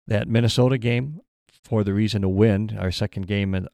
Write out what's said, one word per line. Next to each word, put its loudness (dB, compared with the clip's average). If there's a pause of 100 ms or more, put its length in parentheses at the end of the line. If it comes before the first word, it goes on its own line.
That -2
Minnesota 2
game, -4 (420)
for 0
the 0
reason 0
to 0
win, 2
our -4
second -6
game -2
in, -6